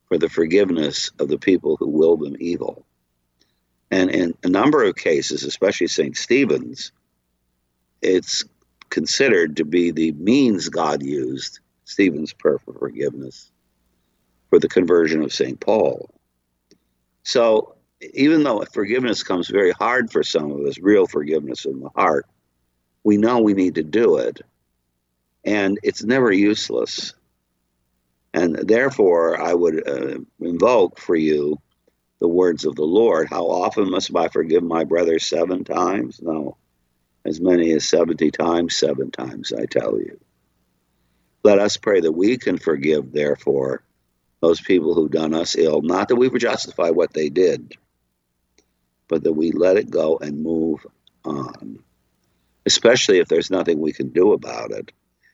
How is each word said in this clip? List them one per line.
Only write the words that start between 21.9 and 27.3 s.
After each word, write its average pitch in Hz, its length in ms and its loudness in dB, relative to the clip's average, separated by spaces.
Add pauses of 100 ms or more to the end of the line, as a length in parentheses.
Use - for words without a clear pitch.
heart, 80 360 -2 (800)
we 104 140 4
know 120 200 2
we 107 140 4
need 92 220 0
to 80 80 -2
do 87 340 2
it. 58 240 -4 (1040)
And 101 380 0
it's 101 200 -4
never 120 300 2
useless. 101 800 0 (1200)